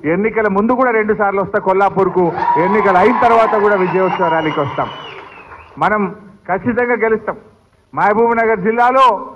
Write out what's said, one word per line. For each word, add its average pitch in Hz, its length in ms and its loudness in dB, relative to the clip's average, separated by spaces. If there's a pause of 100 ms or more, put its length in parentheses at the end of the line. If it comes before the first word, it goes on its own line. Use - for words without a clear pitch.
ఎన్నికల 208 420 0
ముందు 202 240 0
కూడా 254 200 2
రెండు 214 220 2
సార్లు 196 280 -2
వస్తా 196 180 -2
కొల్లాపూర్కు, 190 720 0 (260)
ఎన్నికలు 190 400 2
అయిన 214 260 2
తర్వాత 226 380 4
కూడా 208 140 2
విజయోత్సవ 180 520 0
ర్యాలీకి 160 320 -2
వస్తాం. 135 280 -4 (920)
మనం 190 380 0 (340)
ఖచ్చితంగా 240 440 -2
గెలుస్తాం. 220 440 -2 (580)
మహబూబ్ 214 420 0
నగర్ 226 220 0
జిల్లాలో 240 760 2